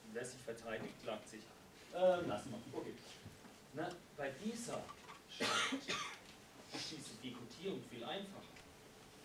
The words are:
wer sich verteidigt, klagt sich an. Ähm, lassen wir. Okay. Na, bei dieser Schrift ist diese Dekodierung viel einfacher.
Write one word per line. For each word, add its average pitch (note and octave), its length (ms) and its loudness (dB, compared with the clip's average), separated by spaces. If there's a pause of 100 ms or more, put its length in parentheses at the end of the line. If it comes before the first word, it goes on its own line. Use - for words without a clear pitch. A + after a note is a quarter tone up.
(140)
wer A#2 100 0
sich - 180 -4
verteidigt, A2+ 520 -2 (100)
klagt A2 240 0
sich G#2+ 140 -8 (500)
an. F3+ 300 10
Ähm, D#3 80 2
lassen - 220 0
wir. A2+ 280 -4
Okay. - 140 -2 (800)
Na, D#3+ 160 2 (260)
bei C#3 140 2 (160)
dieser - 340 0 (480)
Schrift - 600 6 (840)
ist - 200 -2
diese C3 320 -6
Dekodierung C3 640 -2
viel A#2 140 -6
einfacher. - 400 -4 (800)